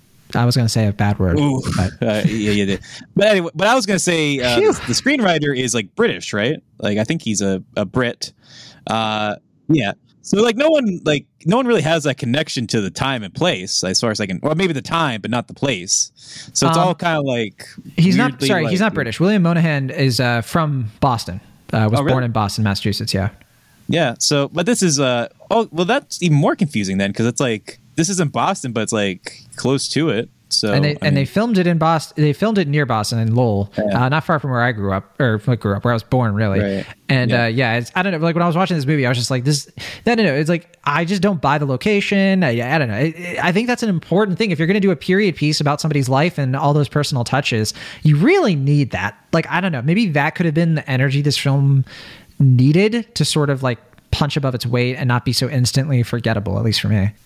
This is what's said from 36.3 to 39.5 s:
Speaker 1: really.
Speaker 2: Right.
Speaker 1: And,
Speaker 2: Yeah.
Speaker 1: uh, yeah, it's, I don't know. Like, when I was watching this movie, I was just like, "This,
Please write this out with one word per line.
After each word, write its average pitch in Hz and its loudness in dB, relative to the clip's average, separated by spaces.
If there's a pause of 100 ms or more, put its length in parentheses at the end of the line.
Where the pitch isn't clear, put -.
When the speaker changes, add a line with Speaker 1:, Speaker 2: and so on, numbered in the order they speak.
Speaker 1:
really. 101 0
Speaker 2:
Right. 98 -2 (220)
Speaker 1:
And, 123 0
Speaker 2:
Yeah. 120 2
Speaker 1:
uh, - 0
yeah, 117 0
it's, 120 -6
I 185 0
don't 196 -2
know. 170 -2
Like, 165 0
when 170 2
I 175 2
was 160 0
watching 180 0
this 143 -2
movie, 143 2
I 120 2
was 123 0
just 120 -4
like, 127 -2
"This, 147 0 (360)